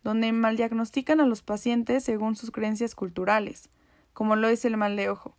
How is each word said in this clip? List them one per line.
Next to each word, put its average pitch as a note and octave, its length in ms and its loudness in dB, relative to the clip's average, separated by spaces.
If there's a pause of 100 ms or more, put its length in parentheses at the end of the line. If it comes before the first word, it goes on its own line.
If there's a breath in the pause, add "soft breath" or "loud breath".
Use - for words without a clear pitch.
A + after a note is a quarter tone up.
donde A3 280 0
maldiagnostican A3+ 880 0
a C#4+ 40 6
los A#3 160 2
pacientes A#3+ 600 0
según A3 320 -2
sus A3+ 160 -12
creencias G#3+ 420 -4
culturales, F#3+ 760 -2 (440 soft breath)
como G#3+ 220 2
lo A3 140 2
es A#3 160 2
el A3+ 120 2
mal G#3 180 0
de G3 140 -2
ojo. - 300 -8